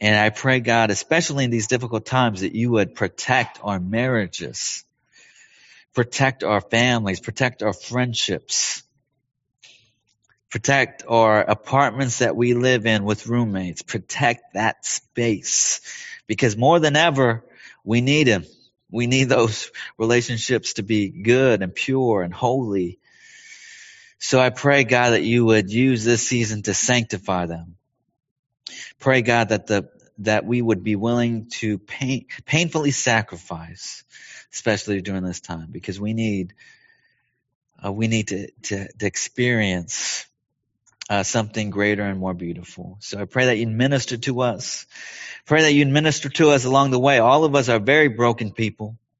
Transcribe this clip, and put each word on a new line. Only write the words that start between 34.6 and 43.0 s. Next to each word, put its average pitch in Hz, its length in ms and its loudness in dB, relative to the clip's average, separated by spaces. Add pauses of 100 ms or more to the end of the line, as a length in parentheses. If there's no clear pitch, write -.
during 95 220 -6
this 90 160 -8
time, 82 320 -12
because 92 300 -10
we 107 120 -4
need, 104 400 -4 (1300)
uh, 98 100 -6
we 113 160 -2
need 110 180 0
to, 98 240 -8 (120)
to, 98 280 -8
to - 140 -6
experience, 101 1200 -4 (840)
uh, 101 140 -2
something 107 460 -4
greater 101 340 0
and 98 160 -4
more 92 140 -4
beautiful. 87 640 -12
So 101 200 -12